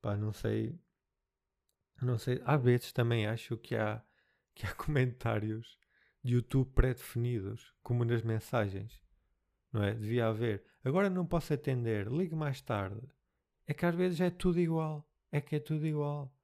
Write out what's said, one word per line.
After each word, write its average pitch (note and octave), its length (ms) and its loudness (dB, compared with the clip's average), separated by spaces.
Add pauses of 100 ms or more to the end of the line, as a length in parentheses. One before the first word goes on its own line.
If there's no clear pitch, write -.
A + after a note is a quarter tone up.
Pá, G#2 160 -2
não G#2 160 -2
sei, A2 460 -4 (1200)
não B2 160 0
sei. B2 280 -2
Às C#3 160 4
vezes B2 300 4
também A#2 340 2
acho A2+ 320 -4
que - 180 -8
há, G#2+ 280 -2 (500)
que - 120 -10
há F#2 80 -6
<laughs> - 20 -12
comentários A2+ 1000 -2 (460)
de B2 100 0
YouTube C3 400 2
pré-definidos, A#2+ 1080 0
como A#2+ 240 0
nas A#2 160 2
mensagens, G#2+ 800 -2 (720)
não G#2 120 0
é? G2+ 100 2
Devia A2+ 340 0
haver. A2 360 0 (200)
"Agora F#3 260 2
não F3+ 160 0
posso E3 280 0
atender, A#2 540 0
ligue D#3+ 280 0
mais D3 260 -2
tarde." G2+ 400 -4 (640)
É D3 80 -4
que - 120 -2
às E3+ 100 2
vezes F3+ 240 0
é F3+ 100 4
tudo F3 300 0
igual, D#3+ 500 0 (220)
é D3 80 0
que C#3+ 160 -4
é D3+ 40 0
tudo D3+ 280 -2
igual. D3 460 -2 (100)